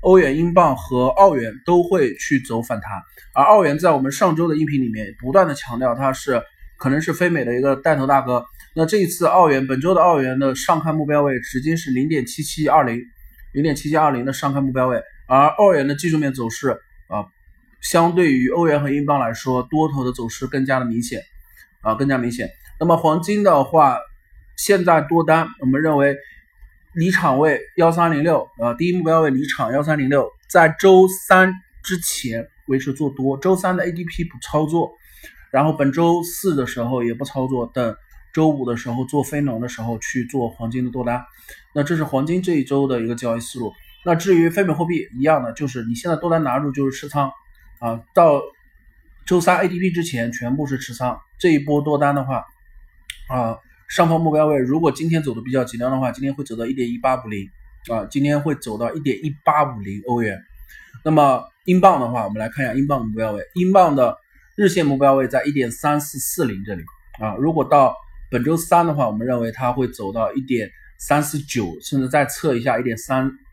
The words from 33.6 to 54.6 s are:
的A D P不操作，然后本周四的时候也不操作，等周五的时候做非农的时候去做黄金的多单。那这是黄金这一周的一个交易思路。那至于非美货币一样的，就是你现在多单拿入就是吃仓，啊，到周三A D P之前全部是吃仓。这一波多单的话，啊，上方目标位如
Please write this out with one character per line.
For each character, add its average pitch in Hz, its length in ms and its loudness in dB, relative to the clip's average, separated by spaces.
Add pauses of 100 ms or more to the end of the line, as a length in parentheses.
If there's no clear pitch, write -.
的 180 80 0
A 180 60 -2
D 170 140 -6
P 165 200 -6
不 170 60 -10 (100)
操 156 260 -2
作， 160 260 -2 (580)
然 139 140 2
后 156 80 2
本 143 180 0
周 170 320 2
四 170 320 -4
的 131 120 -2
时 123 140 -8
候 120 220 -2
也 117 100 -2
不 123 120 -6
操 135 220 -6
作， 123 260 -4
等 117 240 -4 (380)
周 160 140 4
五 139 160 0
的 120 120 -4
时 117 140 -8
候 127 140 -4
做 139 180 -2
非 147 180 -4
农 127 200 -2
的 120 80 -6
时 - 120 -12
候 113 180 -6
去 123 280 -6
做 120 220 -2
黄 113 220 -8
金 123 140 -4
的 123 60 -6
多 123 140 -6
单。 120 180 -4 (520)
那 147 80 0
这 160 140 0
是 156 80 0
黄 143 220 -2
金 175 160 0
这 180 120 0
一 139 100 0
周 139 220 0
的 127 140 -2
一 113 60 -4
个 120 80 -4
交 117 220 -4
易 117 40 -6
思 120 180 -12
路。 110 140 -6 (320)
那 175 100 2
至 175 220 2
于 165 140 4
非 190 120 0
美 180 100 0
货 156 120 -2
币 165 220 -4 (120)
一 131 40 -2
样 151 200 2
的， 117 120 -8
就 147 120 -6
是 123 180 -6
你 117 100 -4
现 170 160 -6
在 160 60 0
多 170 140 -2
单 165 140 2
拿 127 140 0
入 143 120 -2
就 139 200 -2
是 131 60 -10
吃 147 120 -14
仓， 139 220 -2 (480)
啊， 117 220 -6 (140)
到 156 260 6 (840)
周 180 160 2
三 180 180 2
A 190 100 0
D 175 100 -4
P 185 120 0
之 170 140 -2
前 120 260 -4
全 123 260 -6
部 147 100 -4
是 131 120 -4
吃 - 160 -12
仓。 123 240 -4 (200)
这 180 120 2
一 156 80 4
波 147 220 0
多 147 160 -2
单 143 180 2
的 139 100 -2
话， 127 200 -4 (840)
啊， 120 280 -4 (320)
上 170 200 2
方 165 120 2
目 165 100 2
标 151 160 2
位 151 120 2
如 131 200 0